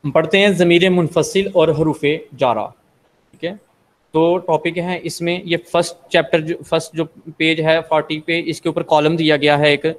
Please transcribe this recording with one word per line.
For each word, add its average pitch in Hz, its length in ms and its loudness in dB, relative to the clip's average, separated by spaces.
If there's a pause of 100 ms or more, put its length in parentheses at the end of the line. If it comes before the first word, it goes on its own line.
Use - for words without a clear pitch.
हम 147 60 -4
पढ़ते 160 280 0
हैं 202 160 4
ज़मीर 175 360 4
मुनफसिल 180 640 0
और 160 160 4
हरूफ 156 280 -2 (340)
जारा, 120 320 0 (680)
ठीक - 120 -14
है। 180 100 -6 (600)
तो 165 260 2
topic 165 380 -4
है 175 220 -6
इसमें, 170 440 -6
ये 170 120 -2 (160)
first 170 240 0 (160)
chapter 165 280 2
जो, 160 220 -6
first 160 340 -4
जो 160 80 -2 (340)
page 160 220 0
है 160 220 2
फोर्टी 156 380 -2
पे, 165 200 -2
इसके 160 280 -6
ऊपर 165 160 -4
कॉलम 156 320 2
दिया 156 200 2
गया 147 200 2
है 147 160 4
एक 143 140 -2 (120)